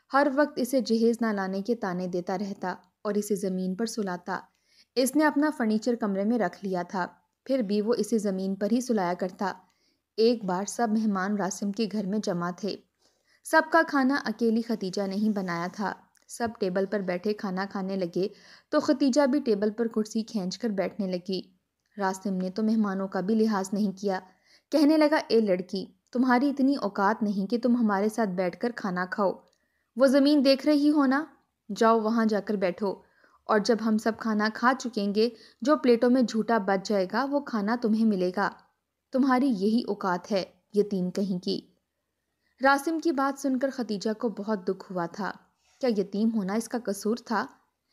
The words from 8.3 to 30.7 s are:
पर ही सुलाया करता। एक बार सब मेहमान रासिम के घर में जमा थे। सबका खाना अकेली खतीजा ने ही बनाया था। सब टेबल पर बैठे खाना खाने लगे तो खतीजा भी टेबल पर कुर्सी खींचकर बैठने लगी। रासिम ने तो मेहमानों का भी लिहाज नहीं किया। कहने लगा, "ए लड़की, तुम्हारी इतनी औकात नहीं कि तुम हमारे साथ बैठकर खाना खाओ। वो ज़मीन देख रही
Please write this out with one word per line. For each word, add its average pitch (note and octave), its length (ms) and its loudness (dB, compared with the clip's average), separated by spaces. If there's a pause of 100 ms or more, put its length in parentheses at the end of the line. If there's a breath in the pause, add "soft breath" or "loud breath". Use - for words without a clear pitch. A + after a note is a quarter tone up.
पर G3 180 -2
ही B3 100 2
सुलाया G3 320 0
करता। F#3 420 -4 (600)
एक A3+ 280 4
बार F#3 200 -2
सब A#3 260 -2
मेहमान G#3 440 0
रासिम G3 360 -4
के A3+ 140 -2
घर G#3 200 -4
में G#3 140 -2
जमा F3 320 -2 (120)
थे। F#3+ 140 -6 (640)
सबका D#4+ 380 4
खाना C#4 340 2
अकेली A3+ 460 0
खतीजा G3 440 -4
ने F#3+ 100 -4
ही G#3+ 140 2
बनाया F3+ 380 -4
था। F#3 280 -6 (320)
सब A3+ 320 -6
टेबल G3 260 0
पर G3+ 160 -4
बैठे F3+ 300 -2
खाना G3 340 -4
खाने G3 300 -6
लगे F#3 340 -2 (420 loud breath)
तो D4+ 80 4
खतीजा C#4+ 460 2
भी C#4 140 2
टेबल G#3+ 300 0
पर A3+ 180 -4
कुर्सी A3 340 -4
खींचकर G#3+ 460 -6
बैठने F#3+ 440 -4
लगी। F3+ 480 -8 (380)
रासिम F#3+ 360 -4
ने F#3 160 -4
तो A3 120 -4
मेहमानों G3+ 460 0
का G3 120 -4
भी F#3 140 0
लिहाज A3 400 0
नहीं G3 180 0
किया। F#3+ 300 -4 (500 soft breath)
कहने C#4+ 240 6
लगा, D4+ 340 4
"ए A3+ 100 6
लड़की, F#3 480 -2 (240)
तुम्हारी B3+ 360 2
इतनी C#4 280 2
औकात G3+ 460 0
नहीं G3+ 240 0
कि A#3 120 -2
तुम A#3+ 180 2
हमारे G#3+ 320 2
साथ A3 180 -2
बैठकर F#3+ 460 -4
खाना F#3 340 -4
खाओ। F#3 380 -2 (540)
वो B3+ 80 6
ज़मीन C#4 360 6
देख C4+ 240 4
रही D4 220 4